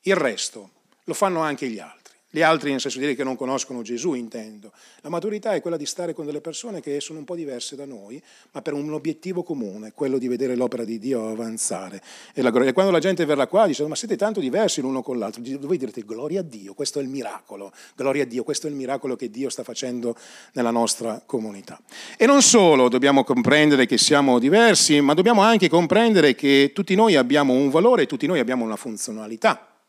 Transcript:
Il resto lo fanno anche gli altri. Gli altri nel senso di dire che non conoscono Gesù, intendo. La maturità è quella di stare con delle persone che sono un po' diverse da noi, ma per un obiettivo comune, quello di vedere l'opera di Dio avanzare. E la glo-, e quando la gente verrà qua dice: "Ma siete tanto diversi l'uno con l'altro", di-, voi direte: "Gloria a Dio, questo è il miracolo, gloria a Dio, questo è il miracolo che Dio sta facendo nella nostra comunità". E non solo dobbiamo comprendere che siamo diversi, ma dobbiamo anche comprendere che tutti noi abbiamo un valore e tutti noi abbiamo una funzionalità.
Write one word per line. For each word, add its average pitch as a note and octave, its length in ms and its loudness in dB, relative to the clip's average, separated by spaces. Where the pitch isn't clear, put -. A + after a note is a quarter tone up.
Il F#3+ 140 2
resto A2+ 540 -4
lo D#3+ 100 -8
fanno F3+ 260 0
anche C#3+ 280 -4
gli G#2+ 100 -8
altri. - 220 -20
Gli D#3 100 0
altri D3+ 280 2
nel C3 100 -2
senso C3 180 -6
di C#3 80 -4
dire C3+ 100 -2
che C3+ 80 -4
non C3 100 -4
conoscono B2+ 480 -6
Gesù, A#2+ 320 -6
intendo. A2 560 -12
La D3 80 -16
maturità G#3 460 -4
è D#3 60 -2
quella E3+ 160 -6
di D3 80 -8
stare F3 300 -8
con D#3 120 -10
delle D3 140 -8
persone E3+ 400 -12
che C#3+ 200 -6
sono D#3 180 -14
un D3 60 -16
po' F3 100 -12
diverse C#3 400 -10
da C#3 100 -14
noi, A#2+ 380 -18
ma C#3 100 -12
per D3+ 100 -6
un D3 200 -6
obiettivo D#3+ 500 -8
comune, G#2+ 500 -10
quello C3+ 240 -4
di B2 120 -4
vedere B2 260 -2
l'opera A#2+ 300 -2
di A2 160 -8
Dio A2+ 280 -4
avanzare. A2 720 -8
E - 80 -6
la B2 100 2
glo-, B2 120 2
e C3 100 2
quando F#3+ 200 2
la E3 80 4
gente F3 240 0
verrà C#3+ 240 0
qua G#3 180 4
dice: D3 180 -2
"Ma D#3 120 -8
siete - 180 -6
tanto G#3 240 -2
diversi E3 420 -2
l'uno C3 220 -4
con B2+ 160 -8
l'altro", A2 240 -8
di-, C3+ 140 -10
voi C#3+ 200 -4
direte: A#2+ 260 -10
"Gloria B2 360 -8
a F#3 60 -6
Dio, G2+ 280 -16
questo C#3+ 280 -6
è - 20 -6
il C3 60 -8
miracolo, G2+ 640 -12
gloria C#3 260 -2
a C3 40 -2
Dio, A#2+ 180 -6
questo D3+ 240 -6
è - 20 -6
il C#3+ 60 -10
miracolo C3 400 -6
che B2 120 -10
Dio B2 220 -8
sta - 140 -10
facendo A#2+ 500 -6
nella A#2+ 180 -2
nostra A2+ 560 -2
comunità". G#2+ 540 -10
E A3 100 4
non C#4 160 8
solo D#3+ 460 8
dobbiamo C3+ 360 4
comprendere C3+ 600 4
che A#2 120 2
siamo C#3 400 4
diversi, D#3+ 600 4
ma C#3+ 140 4
dobbiamo G3 280 4
anche G#3+ 260 4
comprendere F3 680 4
che C#3 360 4
tutti F#3 220 -2
noi G#3+ 220 4
abbiamo C3+ 380 2
un C#3 160 2
valore F#3+ 320 4
e C3 40 2
tutti C3 220 -4
noi F3+ 100 0
abbiamo A#2+ 260 -2
una A2 120 -6
funzionalità. A2 880 -4